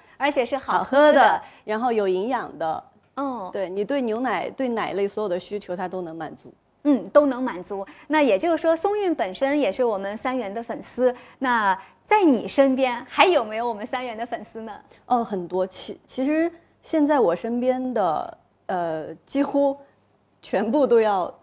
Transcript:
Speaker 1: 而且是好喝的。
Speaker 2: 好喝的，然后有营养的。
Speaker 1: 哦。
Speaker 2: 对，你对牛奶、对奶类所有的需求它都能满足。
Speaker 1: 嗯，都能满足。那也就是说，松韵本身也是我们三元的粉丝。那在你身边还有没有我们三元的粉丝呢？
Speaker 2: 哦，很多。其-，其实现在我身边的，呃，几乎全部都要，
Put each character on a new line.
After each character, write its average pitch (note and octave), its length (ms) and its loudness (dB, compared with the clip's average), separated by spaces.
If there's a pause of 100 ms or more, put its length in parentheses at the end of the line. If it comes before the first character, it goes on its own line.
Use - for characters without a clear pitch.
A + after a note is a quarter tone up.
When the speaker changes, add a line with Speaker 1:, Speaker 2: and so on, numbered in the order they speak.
(160)
Speaker 1:
而 C#4 140 0
且 C#4 160 0
是 C#4 100 -4
好 F#3+ 260 -2
喝 D4 300 6
的。 D4 80 6
Speaker 2:
好 A3+ 60 8
喝 F#3+ 80 6
的， - 80 -4 (220)
然 G#3+ 140 -4
后 A#3+ 140 0
有 G#3 160 0
营 F#3 200 0
养 A3 300 -6
的。 D#3+ 260 -4 (320)
Speaker 1:
哦。 B3 360 -6
Speaker 2:
对， F#3+ 160 -4
你 G3 160 -4
对 C#4 160 -2
牛 A3+ 200 -2
奶、 A#3 280 -2
对 - 180 -6
奶 A3 280 -4
类 G3+ 120 0
所 G3+ 160 -6
有 G#3+ 60 -2
的 F3 100 -2
需 G3 220 -10
求 F3+ 160 -10
它 F#3 100 -6
都 F3+ 140 -8
能 E3 160 -10
满 D#3+ 180 -12
足。 - 180 -20 (320)
Speaker 1:
嗯， A#3 260 2
都 D4 160 6
能 B3+ 160 -2
满 G#3+ 200 -6
足。 G3 240 -10 (220)
那 D4+ 140 4
也 A3 160 4
就 E4 120 0
是 E4 60 2
说， E4 180 2
松 G4+ 240 -2
韵 F#4 160 0
本 G3+ 200 -4
身 C#4 260 0
也 A3 100 2
是 B3 140 -2
我 G#3+ 140 0
们 G3 180 -8
三 C4 200 -4
元 G3+ 160 -6
的 A3+ 100 -8
粉 A3+ 200 -10
丝。 B3 320 0 (240)
那 A3 400 2 (260)
在 G#4+ 200 4
你 B3 240 4
身 C4+ 260 4
边 B3+ 340 -2
还 - 180 4
有 D#4+ 180 4
没 G#3+ 140 -8
有 A#3+ 100 -2
我 A#3 40 -4
们 G#3+ 140 -8
三 B3+ 180 -6
元 A#3 120 -10
的 A3+ 100 -8
粉 G#3 180 -8
丝 - 180 -16
呢？ A3 100 -12 (340)
Speaker 2:
哦， A#3 160 2
很 F#3+ 240 -4
多。 F3+ 200 0
其-， - 400 -12
其 - 180 -4
实 D#4+ 260 0 (300)
现 D4+ 260 0
在 D4 140 4
我 F3+ 160 2
身 A#3 240 -4
边 B3+ 340 -2
的， F3+ 440 -2 (280)
呃， E3 480 -4 (100)
几 C#4 180 -2
乎 C#4 340 0 (640)
全 G3+ 280 -2
部 C#4 160 2
都 A3+ 160 4
要， G3+ 320 0 (100)